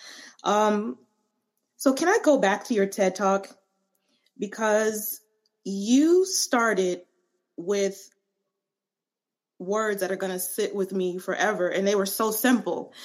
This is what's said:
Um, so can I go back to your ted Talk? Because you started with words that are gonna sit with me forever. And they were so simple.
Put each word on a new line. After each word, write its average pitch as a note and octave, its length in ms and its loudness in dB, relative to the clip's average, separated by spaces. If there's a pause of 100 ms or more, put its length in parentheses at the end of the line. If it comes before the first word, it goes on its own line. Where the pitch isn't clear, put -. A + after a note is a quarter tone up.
(440)
Um, G#3+ 540 2 (760)
so C4+ 180 2
can E4 140 0
I G#4+ 140 4
go C#4+ 160 4
back G3+ 260 0
to B3 100 -4
your G3 120 2
ted F#3+ 300 0
Talk? G3 320 0 (880)
Because G#3+ 840 -2 (440)
you C4 600 4
started G3+ 760 0 (540)
with G3 540 -4 (1500)
words G3+ 420 -2
that F#3 100 -2
are F#3+ 40 -2
gonna F#3 220 -6
sit - 360 -4
with F#3+ 180 -4
me F#3 260 -2
forever. F3+ 500 -2
And G3 180 -2
they G#3 80 2
were G3 120 0
so A3 240 -2
simple. A3 640 0 (120)